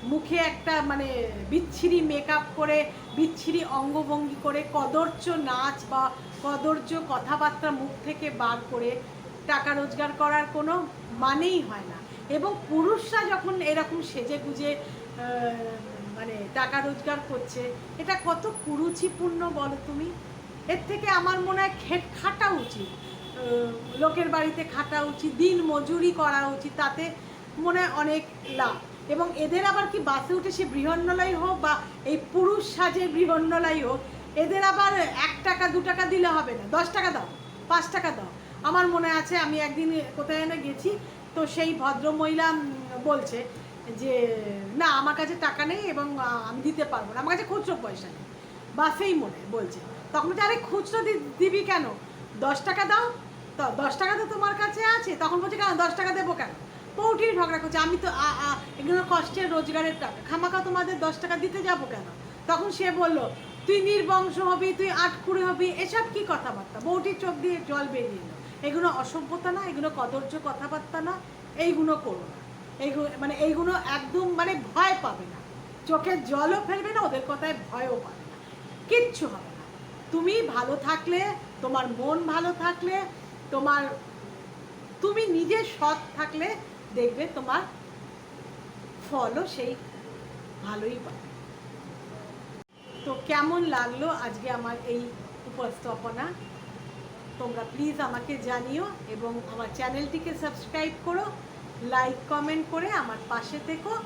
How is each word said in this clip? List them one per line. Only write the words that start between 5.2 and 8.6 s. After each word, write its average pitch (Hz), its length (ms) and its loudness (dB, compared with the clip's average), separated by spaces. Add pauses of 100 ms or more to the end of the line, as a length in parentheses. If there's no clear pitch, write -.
নাচ 277 600 0
বা 262 220 2 (320)
কদর্য 302 680 0
কথাবার্তা 294 600 2
মুখ 269 180 -2 (160)
থেকে 302 240 -4
বার 233 280 0 (140)